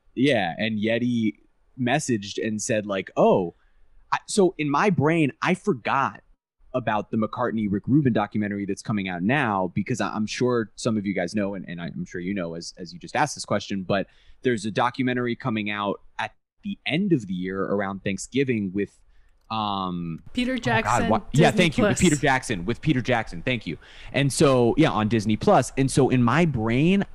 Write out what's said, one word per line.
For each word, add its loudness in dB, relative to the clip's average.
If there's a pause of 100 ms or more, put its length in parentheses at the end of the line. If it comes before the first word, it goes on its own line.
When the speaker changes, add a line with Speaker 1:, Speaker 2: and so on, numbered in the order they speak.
(160)
Speaker 1:
yeah, 0
and -2
Yeti 0 (460)
messaged -2
and -4
said, -2
like, -4
"Oh," 4 (580)
I, 0
so 2
in -2
my 2
brain, 2 (120)
I 2
forgot -2 (500)
about -2
the -2
McCartney -2
Rick -2
Rubin 4
documentary -2
that's -6
coming -4
out -6
now, 0
because -4
I, -4
I'm -4
sure -2
some -2
of -4
you -2
guys -4
know, -2
and, -12
and -12
I'm -10
sure -12
you -6
know, -6
as, -14
as -14
you -18
just -10
asked -2
this -12
question, -4
but -2 (340)
there's -2
a -6
documentary -2
coming -4
out -4 (160)
at -6 (320)
the -8
end 0
of 2
the -6
year -4
around -2
Thanksgiving -2
with, -4 (500)
um, -4 (100)
Speaker 2:
Peter -2
Speaker 1:
oh -2
God, -6
Speaker 2:
Jackson, 0
Speaker 1:
what? 0
Yeah, 6
Speaker 2:
Disney -
Plus. -2
Speaker 1:
thank 4
you. 4
With 2
Peter 6
Jackson, 0
with -4
Peter 2
Jackson, -2
thank -2
you. -6 (360)
And 2
so, 6
yeah, 6
on 2
Disney 2
Plus. 4
And 2
so 4
in 4
my 4
brain, 2 (120)